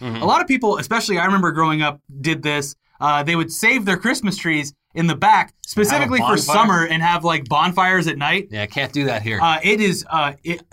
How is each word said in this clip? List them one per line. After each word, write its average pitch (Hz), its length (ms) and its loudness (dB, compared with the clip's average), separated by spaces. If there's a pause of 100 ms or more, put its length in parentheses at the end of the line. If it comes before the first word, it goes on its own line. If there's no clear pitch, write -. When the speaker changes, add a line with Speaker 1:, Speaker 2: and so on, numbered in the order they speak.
Speaker 1:
Mm-hmm. 117 220 -6
Speaker 2:
A - 20 -2
lot 269 160 4
of - 80 -2
people, 226 300 0
especially 214 400 -2
I 175 80 0
remember 190 260 2
growing 156 300 0
up, 147 180 -4 (200)
did 160 220 -2
this. 147 320 -4 (260)
Uh, 147 220 2
they 170 140 -2
would 165 160 -2
save 233 320 0
their 190 120 0
Christmas 220 400 -2
trees 151 380 -4 (180)
in 165 140 -2
the 160 80 0
back, 196 380 2 (120)
specifically 247 540 0
for 233 160 2
Speaker 1:
bonfire? - 40 4
Speaker 2:
summer, 180 460 2
and 165 160 0
have, 170 220 2
like, 160 220 0
bonfires 180 640 2
at 139 100 -4
night. 165 320 -2
Speaker 1:
Yeah, 104 160 -4
can't 139 260 -6
do 143 120 -2
that 117 180 -2
here. 110 180 -4
Speaker 2:
Uh, 160 220 2
it 214 180 2
is, 190 300 0
uh, 147 220 -2 (100)
it, 170 200 -8 (100)